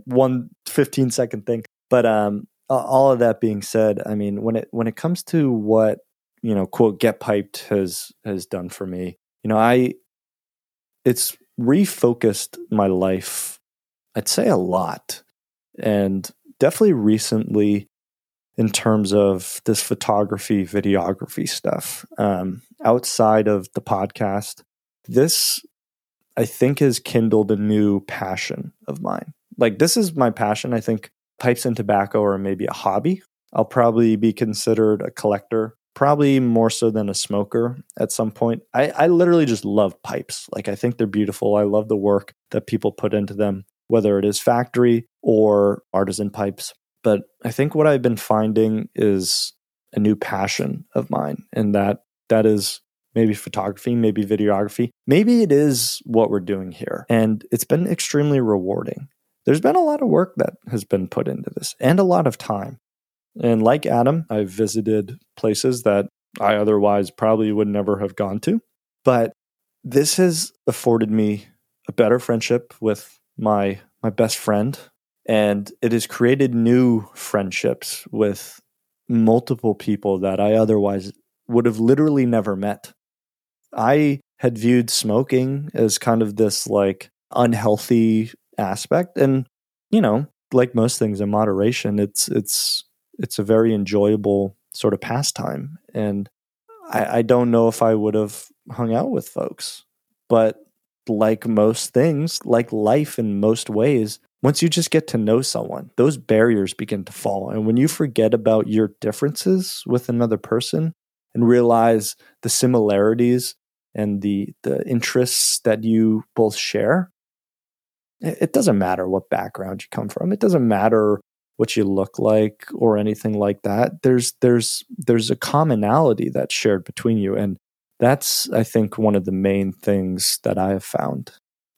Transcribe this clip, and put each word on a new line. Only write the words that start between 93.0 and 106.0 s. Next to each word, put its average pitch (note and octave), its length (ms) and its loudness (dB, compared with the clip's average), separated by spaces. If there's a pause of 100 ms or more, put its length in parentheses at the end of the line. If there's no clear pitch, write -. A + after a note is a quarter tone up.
it's - 220 -6
a G#2 40 -4
very A2 300 4
enjoyable G2+ 840 0 (200)
sort G#2+ 180 0
of - 80 -6
pastime. C#3+ 800 -6 (120)
And G2+ 380 -4 (640)
I, A2+ 260 -2
I A#2+ 60 2
don't B2 260 2
know A#2 180 4
if A2+ 140 -2
I A2+ 140 4
would G#2+ 180 0
have G#2+ 320 -4 (260)
hung A#2 220 -4
out C3+ 160 -2
with - 180 -4
folks, - 580 -10 (440)
but A2+ 340 2 (440)
like A2 400 0
most A2 460 0
things, D3+ 520 0
like A#2+ 260 0
life A#2 460 0
in G#2 220 -2
most A2 320 0
ways, A2 480 0 (220)
once C#3+ 200 0
you E3 80 2
just E3 220 -2
get D#3 160 0
to A#2+ 100 -4
know A2 240 2
someone, - 560 -8
those C3+ 200 2